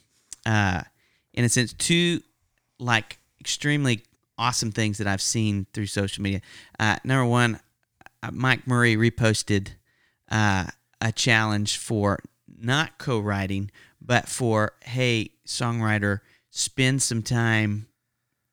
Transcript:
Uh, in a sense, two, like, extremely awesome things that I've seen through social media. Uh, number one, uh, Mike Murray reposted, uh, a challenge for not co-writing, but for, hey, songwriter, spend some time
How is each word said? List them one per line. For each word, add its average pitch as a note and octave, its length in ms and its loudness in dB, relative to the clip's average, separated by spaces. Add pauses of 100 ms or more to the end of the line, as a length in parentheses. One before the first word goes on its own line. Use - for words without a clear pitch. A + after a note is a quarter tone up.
(440)
Uh, G2+ 380 0 (500)
in B2 120 0
a A#2+ 40 2
sense, A#2+ 240 0
two, E3+ 480 0 (600)
like, A#2+ 380 0 (220)
extremely C#3+ 640 0 (340)
awesome A#2 360 0
things G#2+ 260 0
that G#2 80 -4
I've G2 160 0
seen G#2+ 500 0
through G#2 140 -4
social G2 380 -4
media. G2 160 -2 (400)
Uh, G#2+ 240 2
number C3 200 2
one, A#2+ 360 2 (640)
uh, A2+ 100 -10
Mike B2+ 340 -2
Murray A#2+ 300 4
reposted, A2 720 2 (600)
uh, G2+ 360 2 (360)
a A2 120 0
challenge G#2+ 680 2
for G2+ 400 0 (400)
not C3 400 -2
co-writing, G2+ 720 -2 (320)
but A#2+ 260 -2
for, G#2+ 440 0 (100)
hey, A#2+ 480 0 (160)
songwriter, G#2+ 720 0 (320)
spend C3 500 0
some A#2 220 -2
time A2 640 0 (680)